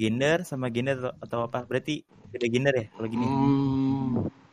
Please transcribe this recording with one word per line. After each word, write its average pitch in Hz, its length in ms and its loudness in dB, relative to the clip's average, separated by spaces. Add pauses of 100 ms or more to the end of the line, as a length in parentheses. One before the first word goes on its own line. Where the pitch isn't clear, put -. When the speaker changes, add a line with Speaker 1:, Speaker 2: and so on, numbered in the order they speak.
Speaker 1:
gender 127 360 2 (120)
sama 131 260 -4
gender 131 240 0
atau, 127 140 -6 (120)
atau 117 220 -4
apa? 127 120 -4 (100)
Berarti 127 240 -2 (400)
beda 120 200 -2
gender 135 280 4
ya 107 40 -4 (100)
kalau 113 180 -4
gini? 120 140 0
Speaker 2:
Hmm, 135 1000 2 (240)